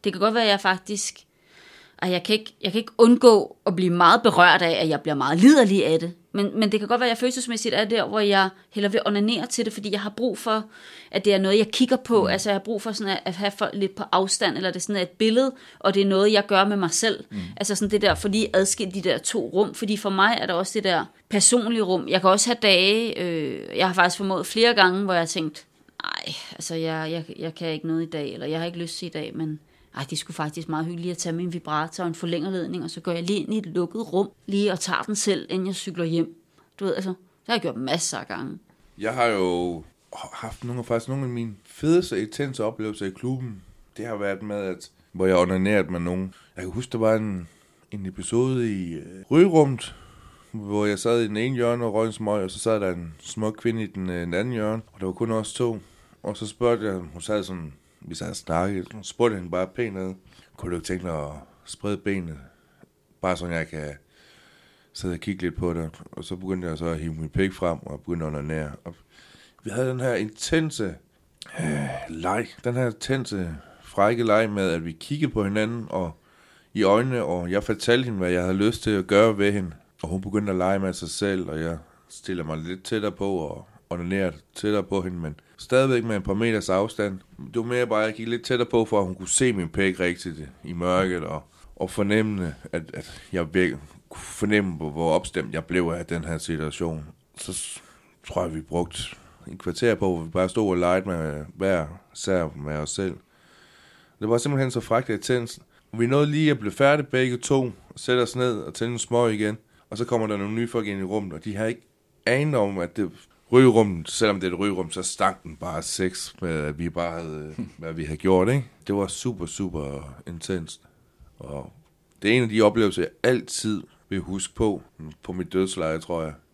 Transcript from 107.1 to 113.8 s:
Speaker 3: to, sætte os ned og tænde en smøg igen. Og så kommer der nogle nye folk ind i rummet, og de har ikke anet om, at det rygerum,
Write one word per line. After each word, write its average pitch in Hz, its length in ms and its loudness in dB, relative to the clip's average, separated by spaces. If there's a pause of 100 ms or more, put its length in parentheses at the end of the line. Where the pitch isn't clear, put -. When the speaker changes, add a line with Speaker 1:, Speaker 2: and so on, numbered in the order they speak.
Speaker 3:
to, 127 340 0 (240)
sætte 123 260 2
os 117 140 -2
ned 123 240 0
og 78 140 -10
tænde 120 200 -4
en 117 60 -6
smøg 120 340 2
igen. 107 240 -2 (320)
Og 101 80 -10
så 120 80 -4
kommer 113 220 0
der 104 100 -2
nogle 101 160 -4
nye 117 140 -2
folk 117 200 -4
ind 98 120 -4
i 95 40 -4
rummet, 98 300 -4
og 78 120 -14
de 104 100 -6
har 107 100 -2
ikke 117 160 -6 (440)
anet 143 300 0
om, 101 220 0
at 87 200 -6
det 95 140 -2 (400)
rygerum, 110 540 6